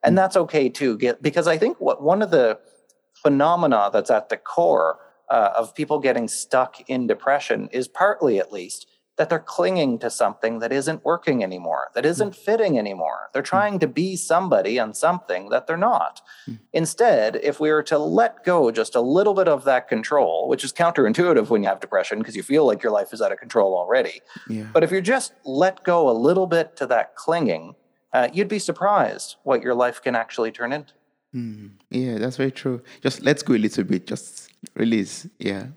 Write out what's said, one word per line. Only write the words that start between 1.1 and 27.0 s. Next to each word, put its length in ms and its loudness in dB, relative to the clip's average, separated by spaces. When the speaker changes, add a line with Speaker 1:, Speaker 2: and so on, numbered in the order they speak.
Speaker 1:
because 240 0
I 100 2
think 220 0
what, 240 0
one 180 2
of 80 -2
the 300 4
phenomena 760 2
that's 200 0
at 180 0
the 80 -4
core, 640 0
uh, 260 2
of 180 -2
people 260 -2
getting 280 0
stuck 640 -2
in 180 -2
depression 640 -2
is 160 -4
partly, 500 0
at 140 -2
least, 340 -12
that 140 0
they're 100 0
clinging 600 -2
to 100 -4
something 500 -2
that 140 -4
isn't 320 -4
working 380 0
anymore, 500 -6
that 120 -2
isn't 280 0
Speaker 2:
Mm. 20 -20
Speaker 1:
fitting 440 0
anymore. 520 -6
They're 120 -4
Speaker 2:
Mm. 20 -6
Speaker 1:
trying 240 0
to 80 0
be 300 -2
somebody 640 0
and 180 -4
something 520 -2
that 180 -2
they're 100 -4
not. 420 -2
Speaker 2:
Mm. 80 -12
Speaker 1:
Instead, 640 2
if 220 -2
we 120 2
were 120 2
to 160 0
let 440 0
go 280 4
just 240 -2
a 60 2
little 340 2
bit 120 4
of 180 2
that 220 2
control, 640 0
which 160 0
is 80 -8
counterintuitive 760 2
when 140 2
you 60 0
have 100 -2
depression, 440 -2
'cause 120 -10
you 80 -8
feel 220 2
like 180 2
your 80 0
life 220 -2
is 80 -6
out 100 0
of 80 -6
control 380 2
already. 440 0
Speaker 2:
Yeah. 240 -8
Speaker 1:
But 100 6
if 80 0
you 80 0
just 320 -2
let 380 0
go 260 4
a 20 4
little 200 4
bit 300 -2
to 100 -4
that 280 0